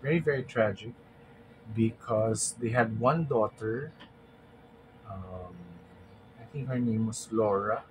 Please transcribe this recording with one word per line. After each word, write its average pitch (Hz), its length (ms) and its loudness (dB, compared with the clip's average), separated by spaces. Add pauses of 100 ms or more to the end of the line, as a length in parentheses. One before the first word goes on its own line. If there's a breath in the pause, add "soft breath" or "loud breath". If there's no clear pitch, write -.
very, 160 180 2
very 147 240 0
tragic, 110 480 0 (800)
because 110 840 0
they 120 100 -2
had 113 300 2
one 151 260 4
daughter. 120 680 0 (1160)
Um, 92 440 -12 (880)
I 120 120 -16
think 131 160 -4
her 131 100 0
name 110 280 2
was 110 260 -6
Laura. 107 580 2